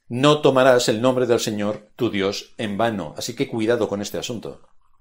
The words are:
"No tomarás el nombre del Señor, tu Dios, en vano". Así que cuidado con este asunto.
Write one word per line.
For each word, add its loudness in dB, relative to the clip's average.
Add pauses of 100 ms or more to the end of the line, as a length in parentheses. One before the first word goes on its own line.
"No 2
tomarás 4
el 0
nombre 2
del 2
Señor, -4
tu -2
Dios, -4
en -6
vano". -2
Así -10
que -4
cuidado 0
con -4
este -8
asunto. -12 (320)